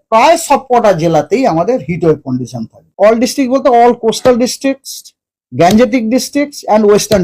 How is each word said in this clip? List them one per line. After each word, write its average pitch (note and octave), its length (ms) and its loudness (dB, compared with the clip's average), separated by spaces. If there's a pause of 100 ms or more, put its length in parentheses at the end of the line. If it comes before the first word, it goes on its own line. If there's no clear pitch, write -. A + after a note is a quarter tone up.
প্রায় C#4+ 280 2
সবকটা A#3+ 560 0
জেলাতেই E3+ 520 -2
আমাদের F#3 320 -2 (100)
হিট F3 160 -6
ওয়েভ D3+ 200 0
কন্ডিশন B2+ 420 -8
থাকবে। - 260 -20 (120)
All A3+ 160 4
district B3+ 300 -2
বলতে C4 200 0
all A#3+ 240 4 (100)
coastal A#3 400 0
districts, - 480 -6 (600)
Gangetic G#3+ 520 2 (120)
districts C#4+ 440 -4 (140)
and A3 80 2 (100)
western G3+ 320 0